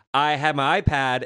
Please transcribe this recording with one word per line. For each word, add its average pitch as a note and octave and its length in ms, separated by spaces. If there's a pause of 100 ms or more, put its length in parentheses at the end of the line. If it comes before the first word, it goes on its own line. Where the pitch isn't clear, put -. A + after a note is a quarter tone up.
(140)
I D3 220
had D3 200
my D3 240
iPad C3 460